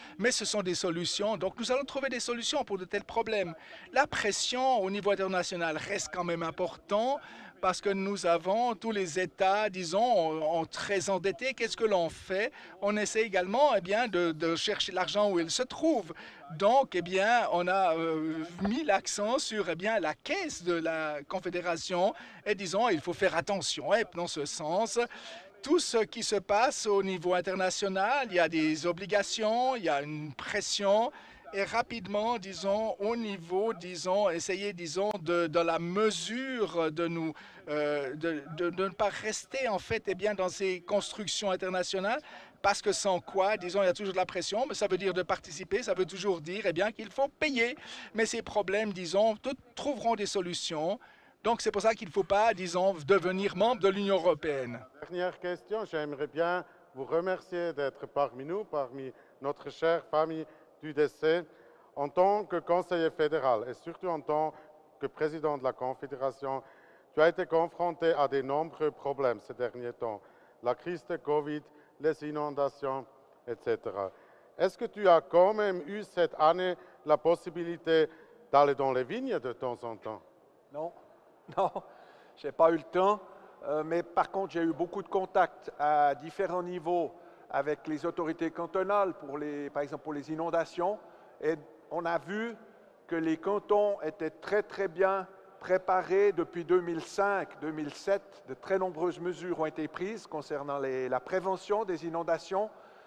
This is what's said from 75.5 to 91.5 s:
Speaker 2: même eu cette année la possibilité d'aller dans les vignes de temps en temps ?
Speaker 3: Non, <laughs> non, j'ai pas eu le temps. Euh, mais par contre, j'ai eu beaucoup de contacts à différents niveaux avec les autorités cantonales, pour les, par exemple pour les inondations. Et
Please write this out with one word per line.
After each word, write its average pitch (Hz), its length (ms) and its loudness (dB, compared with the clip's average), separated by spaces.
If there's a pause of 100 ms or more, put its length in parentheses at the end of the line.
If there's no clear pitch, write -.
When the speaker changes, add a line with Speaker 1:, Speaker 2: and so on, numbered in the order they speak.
Speaker 2:
même 196 320 0
eu 202 160 -8
cette 175 360 0
année 175 360 4 (320)
la 151 100 6
possibilité 165 920 2 (440)
d'aller 143 220 8
dans 135 180 2
les 127 100 2
vignes 214 360 -4
de 120 160 -6
temps 123 280 -6
en 117 140 -8
temps ? 110 260 -10 (520)
Speaker 3:
Non, 160 180 -8 (320)
<laughs> - 320 -14
non, 185 160 2 (640)
j'ai 139 160 -8
pas 165 180 8
eu 170 60 2
le 151 60 -4
temps. 196 360 2 (460)
Euh, 151 180 -2
mais 165 200 0
par 170 280 0
contre, 190 220 -4
j'ai 170 100 0
eu 165 120 0
beaucoup 175 280 -4
de - 60 -14
contacts - 720 0
à 147 360 4
différents 165 480 -4
niveaux 175 520 -2 (360)
avec 143 360 -2
les 151 180 -4
autorités 165 460 -2
cantonales, 185 640 0
pour 143 240 -10
les, 147 320 -6
par 143 120 -4
exemple 143 220 -8
pour 156 80 -8
les 143 180 -8
inondations. 165 680 -2 (420)
Et 156 140 0 (360)